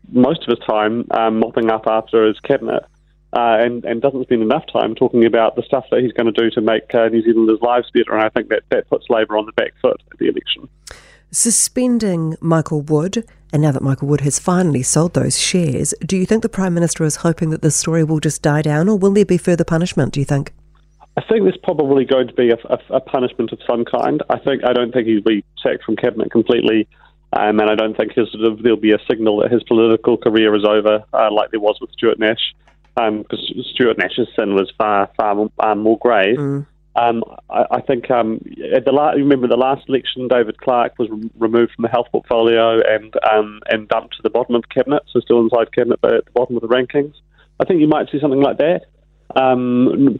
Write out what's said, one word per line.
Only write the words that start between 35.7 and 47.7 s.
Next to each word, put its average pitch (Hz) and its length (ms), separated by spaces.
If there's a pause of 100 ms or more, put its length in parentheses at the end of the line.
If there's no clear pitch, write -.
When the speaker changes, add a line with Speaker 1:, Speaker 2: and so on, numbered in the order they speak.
Speaker 1:
more 110 180
grave. 113 400
Speaker 2:
Mm. 143 300 (280)
Speaker 1:
Um, 117 280 (260)
I, - 220
I 123 100
think, 131 300
um, 113 280 (360)
at 131 100
the 139 60
la-, 147 220
remember 139 340
the 120 100
last 131 320
election, 127 380
David 117 320
Clark 120 400
was 113 100
re-, 110 300
removed 117 320
from - 100
the 120 80
health 120 220
portfolio 113 760
and, 110 280 (120)
um, 107 340 (100)
and 110 160
dumped 113 300
to - 40
the 107 80
bottom 120 240
of 117 80
the - 60
cabinet, - 340 (100)
so 123 80
still 120 200
inside 113 340
cabinet, 117 260
but 117 140
at 113 120
the - 60
bottom 123 240
of 110 60
the 113 60
rankings. 127 460 (460)
I - 60
think 175 160